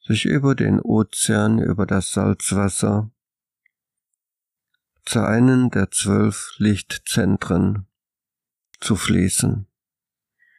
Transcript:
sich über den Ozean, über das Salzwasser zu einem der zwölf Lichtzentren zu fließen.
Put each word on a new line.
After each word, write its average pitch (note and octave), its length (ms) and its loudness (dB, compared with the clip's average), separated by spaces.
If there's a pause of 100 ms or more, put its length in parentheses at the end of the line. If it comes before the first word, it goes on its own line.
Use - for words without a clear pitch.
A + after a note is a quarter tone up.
sich - 260 -2
über C#3 280 2
den G#2+ 240 2
Ozean, A2 800 0
über F#2+ 280 0
das G2 260 -2
Salzwasser G2+ 1000 0 (2000)
zu A2 180 0
einem B2+ 460 2
der G2 200 -2
zwölf G#2 680 -2
Lichtzentren G2 1300 -2 (920)
zu - 180 -2
fließen. F#2 720 -2 (920)